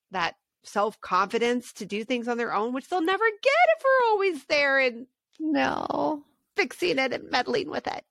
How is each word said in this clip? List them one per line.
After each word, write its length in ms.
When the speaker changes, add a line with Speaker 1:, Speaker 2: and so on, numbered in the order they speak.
Speaker 1:
that 260
self-confidence 1120
to 120
do 180
things 240
on 100
their 140
own, 200
which 160
they'll 140
never 220
get 520
if 80
we're 260
always 360
there 320
and 280
Speaker 2:
No. 840
Speaker 1:
fixing 420
it 140
and 180
meddling 400
with 160
it. 240